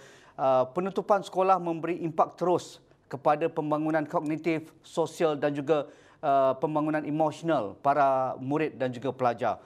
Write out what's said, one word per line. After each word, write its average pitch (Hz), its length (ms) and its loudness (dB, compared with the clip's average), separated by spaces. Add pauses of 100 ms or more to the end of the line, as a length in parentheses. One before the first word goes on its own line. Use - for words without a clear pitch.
(400)
uh, 135 320 4
penutupan 190 480 0
sekolah 185 400 2
memberi 165 400 -4
impak 170 400 -2
terus 175 400 0 (280)
kepada 151 400 0
pembangunan 156 560 -2
kognitif, 156 640 -4 (160)
sosial 160 480 0
dan 147 240 -2
juga, 143 320 0 (320)
uh, 139 400 4
pembangunan 151 480 0
emosional 151 720 -2
para 135 560 2
murid 147 400 -2
dan 127 160 -2
juga 120 240 -6
pelajar 117 500 0